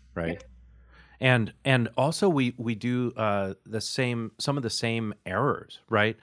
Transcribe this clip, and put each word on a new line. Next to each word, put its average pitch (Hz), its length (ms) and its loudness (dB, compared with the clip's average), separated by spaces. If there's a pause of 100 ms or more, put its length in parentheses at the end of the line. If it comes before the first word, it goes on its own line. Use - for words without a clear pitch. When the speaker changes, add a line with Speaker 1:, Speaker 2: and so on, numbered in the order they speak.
(140)
Speaker 1:
right? 85 280 -6
Speaker 2:
Yeah. - 40 -20 (840)
Speaker 1:
And, 117 240 4 (120)
and 127 320 4
also 165 320 2
we, 135 300 4
we 117 160 -2
do, 120 420 -2
uh, 101 380 0 (100)
the 107 160 -6
same, 120 580 -4
some 143 200 -2
of 139 60 -6
the 113 60 -2
same 113 440 -2 (100)
errors, 110 640 -2
right? 107 340 2